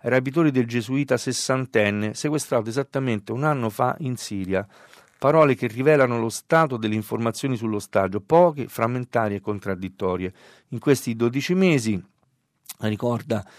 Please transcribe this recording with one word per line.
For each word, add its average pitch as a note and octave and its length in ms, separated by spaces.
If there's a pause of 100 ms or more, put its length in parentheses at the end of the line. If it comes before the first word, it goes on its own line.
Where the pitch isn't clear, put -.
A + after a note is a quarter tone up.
ai - 100
rapitori C3+ 400
del B2+ 160
gesuita B2 500
sessantenne, G#2+ 1000
sequestrato C#3 540
esattamente B2+ 640
un B2+ 120
anno C3+ 260
fa B2 300
in B2+ 160
Siria. F#2+ 500 (520)
Parole D3 360
che B2+ 120
rivelano B2+ 520
lo A2+ 120
stato D#3 460
delle A2 180
informazioni A#2 640
sullo G#2+ 220
stagio, G2 420
poche, D#3 480
frammentarie A#2 680
e G2 40
contraddittorie. F#2 920 (360)
In B2 100
questi C3 360
dodici A#2+ 400
mesi, C3 480 (800)
ricorda A2 640 (140)